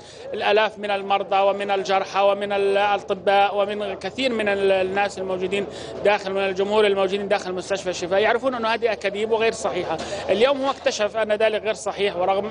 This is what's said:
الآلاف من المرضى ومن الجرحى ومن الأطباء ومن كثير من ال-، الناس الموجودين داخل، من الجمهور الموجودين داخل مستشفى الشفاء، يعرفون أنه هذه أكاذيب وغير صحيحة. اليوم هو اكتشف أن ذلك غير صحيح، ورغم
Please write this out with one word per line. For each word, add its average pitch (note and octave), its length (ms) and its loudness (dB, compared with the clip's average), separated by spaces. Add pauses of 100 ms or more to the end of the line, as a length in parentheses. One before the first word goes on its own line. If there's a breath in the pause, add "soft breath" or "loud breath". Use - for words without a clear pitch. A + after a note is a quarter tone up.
(340 loud breath)
الآلاف G#3 440 2
من G#3 120 -6
المرضى G3 500 0
ومن G3+ 300 2
الجرحى F#3+ 500 0
ومن G3+ 320 2
الأطباء G3+ 1040 2
ومن G3+ 380 -2
كثير G#3+ 380 -2
من A3 160 0
ال-، G3 240 2
الناس F#3+ 460 0
الموجودين F#3+ 480 -4 (380 loud breath)
داخل، G3 280 2
من G3 80 -2
الجمهور G3 460 2
الموجودين G3 420 0
داخل F#3+ 240 -2
مستشفى F3+ 380 -4
الشفاء، F3+ 300 0
يعرفون A#3 340 2
أنه A3+ 140 -2
هذه A3+ 240 0
أكاذيب G3+ 380 -4
وغير A3 220 2
صحيحة. E3+ 440 -4 (320 loud breath)
اليوم C4 360 2
هو C#4 60 0
اكتشف G#3+ 460 -2
أن G#3+ 160 0
ذلك G#3+ 300 2
غير G#3 120 -2
صحيح، G3 420 -4
ورغم G3 340 2